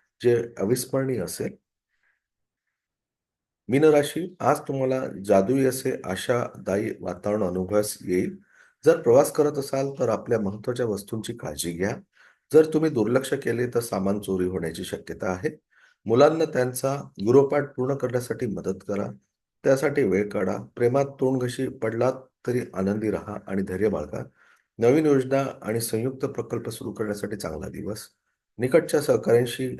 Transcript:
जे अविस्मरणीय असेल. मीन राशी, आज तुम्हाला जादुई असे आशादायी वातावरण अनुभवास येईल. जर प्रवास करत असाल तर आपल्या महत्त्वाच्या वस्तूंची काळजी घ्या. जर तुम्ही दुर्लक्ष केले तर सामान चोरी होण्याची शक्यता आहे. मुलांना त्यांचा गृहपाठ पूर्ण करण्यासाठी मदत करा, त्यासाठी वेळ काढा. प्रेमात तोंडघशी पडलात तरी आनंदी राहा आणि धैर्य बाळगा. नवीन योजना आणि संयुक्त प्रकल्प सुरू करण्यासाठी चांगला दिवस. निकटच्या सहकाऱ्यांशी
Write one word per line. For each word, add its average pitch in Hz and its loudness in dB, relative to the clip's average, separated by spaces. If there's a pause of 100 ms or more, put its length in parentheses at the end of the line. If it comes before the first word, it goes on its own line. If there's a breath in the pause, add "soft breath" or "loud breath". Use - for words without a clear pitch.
(240 soft breath)
जे 120 4 (120)
अविस्मरणीय 131 -2
असेल. - -6 (2000)
मीन 139 4
राशी, 151 4
आज 139 2
तुम्हाला 131 -2 (180)
जादुई 107 4
असे 131 -2
आशादायी 107 -2
वातावरण 104 -4
अनुभवास 92 0
येईल. - -2 (480 soft breath)
जर 165 6
प्रवास 147 6
करत 147 2
असाल 139 -2 (100)
तर 120 2
आपल्या 110 0
महत्त्वाच्या 113 -4
वस्तूंची 107 -6
काळजी 82 -8
घ्या. 98 -4 (560 soft breath)
जर 156 8
तुम्ही 156 2
दुर्लक्ष 127 0
केले 123 -2
तर 120 -2
सामान 101 -2
चोरी 95 -2
होण्याची 87 -4
शक्यता - -8
आहे. 90 -6 (560 soft breath)
मुलांना 151 6
त्यांचा 135 -2 (260)
गृहपाठ 139 4
पूर्ण 131 -2
करण्यासाठी 123 -4
मदत 92 -4 (100)
करा, 101 -4 (520)
त्यासाठी 139 2
वेळ 101 2
काढा. 95 -2 (180)
प्रेमात 123 2
तोंडघशी 131 -2
पडलात 117 -2 (340)
तरी 123 0 (120)
आनंदी 101 0
राहा 95 -6 (100)
आणि 98 -2
धैर्य 95 0
बाळगा. 76 -4 (540 soft breath)
नवीन 135 4
योजना 135 2 (160)
आणि 113 -2
संयुक्त 127 -2
प्रकल्प 117 -6
सुरू 110 -10
करण्यासाठी 104 -6
चांगला 90 -8
दिवस. 101 -10 (500)
निकटच्या 143 2
सहकाऱ्यांशी 123 2